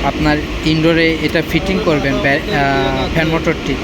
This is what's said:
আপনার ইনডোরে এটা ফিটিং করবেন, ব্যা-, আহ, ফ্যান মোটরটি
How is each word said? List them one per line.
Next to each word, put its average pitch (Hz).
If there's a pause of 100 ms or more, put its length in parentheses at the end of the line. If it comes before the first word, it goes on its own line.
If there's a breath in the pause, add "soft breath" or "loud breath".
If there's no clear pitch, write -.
আপনার 151 (280)
ইনডোরে 160
এটা 156
ফিটিং 185
করবেন, 139
ব্যা-, 143
আহ, 135
ফ্যান 160
মোটরটি 160